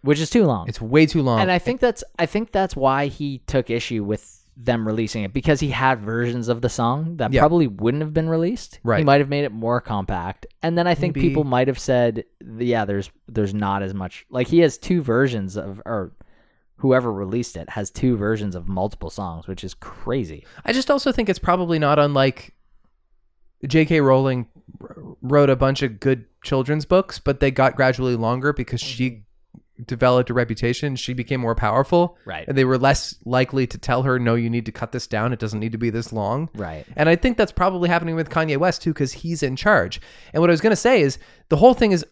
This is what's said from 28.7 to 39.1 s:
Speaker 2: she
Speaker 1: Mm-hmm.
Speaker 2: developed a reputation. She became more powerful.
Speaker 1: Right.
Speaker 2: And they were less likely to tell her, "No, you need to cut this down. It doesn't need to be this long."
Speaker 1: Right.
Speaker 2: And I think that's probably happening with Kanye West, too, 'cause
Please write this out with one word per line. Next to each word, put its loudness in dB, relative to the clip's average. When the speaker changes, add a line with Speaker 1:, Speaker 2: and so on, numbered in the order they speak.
Speaker 2:
she -4
Speaker 1:
Mm-hmm. -18
Speaker 2:
developed 2
a -2
reputation. -2
She -8
became -4
more 0
powerful. 2
Speaker 1:
Right. -10
Speaker 2:
And -2
they 4
were 2
less 2
likely 0
to -10
tell -2
her, 0
"No, 2
you 0
need -2
to -10
cut -10
this -8
down. -2
It -6
doesn't -6
need -4
to -8
be 0
this -6
long." -4
Speaker 1:
Right. -10
Speaker 2:
And 2
I 6
think 0
that's 2
probably 0
happening 0
with -4
Kanye 0
West, 0
too, -2
'cause -4